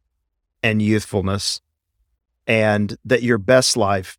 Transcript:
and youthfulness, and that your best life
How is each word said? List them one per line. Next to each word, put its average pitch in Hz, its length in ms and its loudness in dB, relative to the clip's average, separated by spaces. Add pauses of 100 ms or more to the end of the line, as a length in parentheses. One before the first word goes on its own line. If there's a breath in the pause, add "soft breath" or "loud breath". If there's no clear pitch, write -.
(640)
and 107 180 2
youthfulness, 104 800 -2 (880)
and 107 560 0
that 120 200 0
your 120 160 2
best 127 360 2
life 98 440 -2